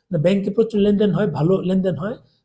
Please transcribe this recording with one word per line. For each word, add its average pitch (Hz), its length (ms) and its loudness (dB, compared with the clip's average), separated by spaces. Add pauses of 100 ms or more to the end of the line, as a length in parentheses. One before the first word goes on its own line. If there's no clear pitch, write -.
(120)
মানে 160 120 -2
ব্যাংকে 196 280 2
প্রচুর 220 280 0
লেনদেন 208 320 2
হয়, 190 160 0
ভালো 160 340 0
লেনদেন 185 340 -2
হয়, 190 220 -8 (280)